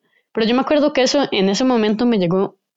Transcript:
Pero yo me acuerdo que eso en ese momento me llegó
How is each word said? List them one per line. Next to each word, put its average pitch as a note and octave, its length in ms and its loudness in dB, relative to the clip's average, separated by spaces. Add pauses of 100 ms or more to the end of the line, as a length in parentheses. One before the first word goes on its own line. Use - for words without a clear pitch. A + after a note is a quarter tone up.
(320)
Pero A3 140 -2
yo A#3 80 0
me C4 80 0
acuerdo D4 300 0
que B3+ 100 0
eso C4 280 0
en F#3+ 180 0
ese G3+ 160 -2
momento A3+ 420 0
me A#3 120 0
llegó F#3 380 -2 (200)